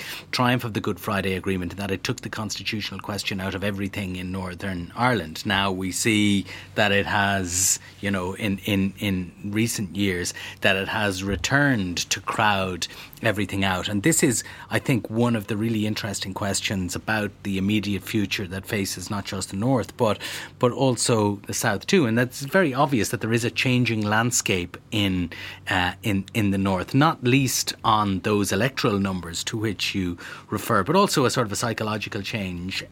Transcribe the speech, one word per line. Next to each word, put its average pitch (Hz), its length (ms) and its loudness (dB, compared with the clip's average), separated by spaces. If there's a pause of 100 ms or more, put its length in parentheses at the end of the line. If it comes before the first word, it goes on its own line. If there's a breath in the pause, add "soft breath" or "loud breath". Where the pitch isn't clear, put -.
(320 loud breath)
triumph 123 320 4
of 113 80 -4
the 104 80 -2
Good 98 180 -4
Friday 98 360 -2
Agreement, 90 420 -4
that 98 140 -6
it 95 120 -4
took - 200 -4
the 107 80 -8
constitutional 104 720 -6
question 104 400 -6
out 92 140 -4
of 92 80 -4
everything 98 540 -4
in 92 160 -6
Northern 90 640 -6
Ireland. 110 480 0
Now 98 260 2
we 95 220 -2
see 104 540 4 (280 loud breath)
that 107 160 4
it 98 160 4
has, 98 720 2 (220 loud breath)
you 101 100 -2
know, 95 240 -2
in, 98 300 -2
in, 98 340 2
in 92 520 -4
recent 104 460 -2
years 92 380 0 (260 loud breath)
that 98 160 4
it 95 120 -2
has 101 360 0
returned 101 760 2 (120)
to - 100 -2
crowd 95 680 0 (360 loud breath)
everything 101 420 0
out. 92 240 0
And 101 140 -2
this 165 200 4
is, 127 200 4 (280 loud breath)
I 113 80 2
think, 117 320 0
one 117 260 2
of 101 120 -4
the 110 80 -2
really 107 300 0
interesting 101 460 -4
questions 95 640 -2
about 104 340 -2 (120)
the 98 160 -2
immediate 101 440 0
future 101 440 -2
that 95 180 -8
faces 98 460 -4
not 101 160 -6
just 98 240 -6
the 101 60 -6
North, 113 400 0
but, 107 220 2 (400 loud breath)
but 123 140 4
also 113 640 2 (100)
the 107 60 -8
South 104 340 -2
too. 175 200 6
And 113 100 2
that's 123 260 0
very 147 300 2
obvious 131 380 2
that - 100 -2
there 110 120 0
is 117 120 2
a 113 60 2
changing 120 520 2
landscape 104 760 2 (120)
in, 95 400 2 (380 loud breath)
uh, 90 240 2 (100)
in, 98 300 0
in 104 180 2
the 98 80 2
North, 95 360 0
not 151 280 4
least 127 520 2 (100)
on 107 360 2
those 104 320 2
electoral 104 460 0
numbers 90 460 -4
to - 140 -4
which 104 360 -4
you 90 220 -2 (320 loud breath)
refer, 107 340 2
but 151 140 2
also 170 300 4
a 107 40 4
sort 123 160 0
of 98 60 -6
a - 40 -4
psychological 107 640 -4
change, 95 680 -6